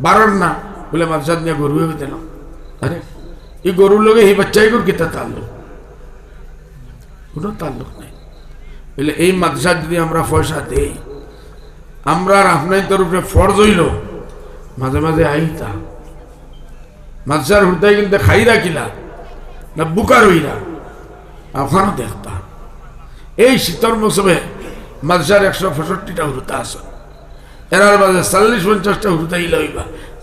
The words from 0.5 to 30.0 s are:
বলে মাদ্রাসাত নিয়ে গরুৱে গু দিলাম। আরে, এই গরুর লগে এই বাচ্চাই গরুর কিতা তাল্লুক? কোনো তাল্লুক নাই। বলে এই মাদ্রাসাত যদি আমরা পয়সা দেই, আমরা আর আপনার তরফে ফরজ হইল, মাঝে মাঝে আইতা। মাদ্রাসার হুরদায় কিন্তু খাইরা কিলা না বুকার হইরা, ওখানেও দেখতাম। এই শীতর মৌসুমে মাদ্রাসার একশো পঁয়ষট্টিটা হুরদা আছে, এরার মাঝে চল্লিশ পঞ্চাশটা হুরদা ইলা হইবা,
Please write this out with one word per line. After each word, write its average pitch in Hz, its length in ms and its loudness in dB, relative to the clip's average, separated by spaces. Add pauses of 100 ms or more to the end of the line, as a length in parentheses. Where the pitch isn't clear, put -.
বলে 165 180 -2
মাদ্রাসাত 160 380 -2
নিয়ে 160 200 -2
গরুৱে 147 240 0
গু 156 120 -4
দিলাম। - 240 -10 (600)
আরে, 170 160 -4 (680)
এই 190 80 0
গরুর 196 300 6
লগে 220 260 6
এই 202 60 6
বাচ্চাই 196 360 4
গরুর 208 160 2
কিতা 165 200 0
তাল্লুক? 117 420 -8 (1800)
কোনো 165 160 -8 (100)
তাল্লুক 131 400 -10
নাই। - 140 -20 (840)
বলে 147 160 -2 (120)
এই 185 80 4
মাদ্রাসাত 170 520 0
যদি 165 140 -4
আমরা 165 220 0 (100)
পয়সা 156 280 0 (120)
দেই, - 220 -2 (1120)
আমরা 185 360 0
আর 190 160 4
আপনার 185 320 0
তরফে 185 320 0 (120)
ফরজ 190 320 4
হইল, 202 160 6 (1000)
মাঝে 131 220 -2
মাঝে 160 240 2
আইতা। 151 460 -2 (1600)
মাদ্রাসার 151 400 2
হুরদায় 180 280 4
কিন্তু 202 240 2
খাইরা 220 380 6
কিলা 156 320 -2 (880)
না 160 80 -2
বুকার 220 420 4
হইরা, 160 280 2 (1040)
ওখানেও 190 360 2
দেখতাম। 107 440 -10 (960)
এই 240 220 6
শীতর 226 360 -2
মৌসুমে 196 420 2 (680)
মাদ্রাসার 175 420 2
একশো 185 320 -2
পঁয়ষট্টিটা 165 480 -6
হুরদা 127 320 -6
আছে, 117 220 -10 (920)
এরার 202 280 6
মাঝে 185 320 2
চল্লিশ 202 360 2
পঞ্চাশটা 202 440 0
হুরদা 165 260 -2
ইলা 170 220 -2
হইবা, 151 240 -4 (400)